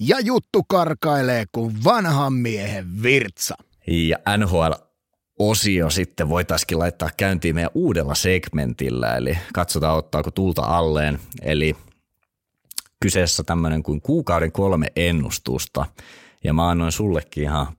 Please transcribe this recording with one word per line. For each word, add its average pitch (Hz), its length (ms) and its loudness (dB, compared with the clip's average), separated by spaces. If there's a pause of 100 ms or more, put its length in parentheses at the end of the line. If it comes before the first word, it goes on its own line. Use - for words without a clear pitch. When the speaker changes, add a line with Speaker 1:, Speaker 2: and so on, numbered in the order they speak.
Speaker 1:
Ja 196 200 2
juttu 226 480 2
karkailee 143 840 2
kuin 113 320 -4
vanhan 160 480 2
miehen 101 720 -4
virtsa. 123 520 0 (320)
Speaker 2:
Ja 82 300 2 (200)
N 104 120 2
H 85 60 0
L-osio 90 1400 0
sitten 85 380 -2
voitaisiin 82 500 0
laittaa 82 380 -2
käyntiin 87 380 0
meidän 82 200 0
uudella 87 400 0
segmentillä, 64 1000 -2
eli 67 220 -2 (160)
katsotaan 80 420 0
ottaako 76 340 -4
tulta 92 320 0
alleen. 76 580 0 (220)
Eli 76 340 0 (1200)
kyseessä 90 440 0
tämmönen 80 380 0
kuin 76 180 -4
kuukauden 90 520 0
kolme 92 340 2 (100)
ennustusta. 71 880 -2 (580)
Ja 76 80 0
mä 82 180 2
annoin 82 220 0
sullekin 82 500 -2
ihan 73 240 0 (120)